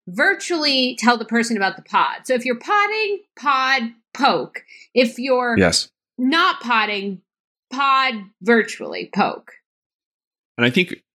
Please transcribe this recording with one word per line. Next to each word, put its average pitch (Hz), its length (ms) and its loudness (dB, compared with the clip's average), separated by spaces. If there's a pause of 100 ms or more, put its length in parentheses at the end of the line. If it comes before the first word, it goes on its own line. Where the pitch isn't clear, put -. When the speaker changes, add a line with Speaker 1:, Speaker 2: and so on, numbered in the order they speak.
Speaker 1:
virtually 277 920 0
tell 240 180 4
the 226 80 -8
person 226 320 0
about 190 180 0
the - 80 -20
pod. 165 420 0
So 262 80 0
if 240 100 0
you're 247 160 -2
podding, 415 580 0 (200)
pod, 262 460 0 (320)
poke. 208 480 0 (320)
If 240 240 2
you're 247 400 0
Speaker 2:
Yes. - 300 2 (280)
Speaker 1:
not 330 440 2
podding, 208 580 -2 (520)
pod 262 440 0 (260)
virtually, 185 720 -2
poke. - 380 -2 (1080)
Speaker 2:
And 120 80 4
I 123 60 4
think 180 240 0 (200)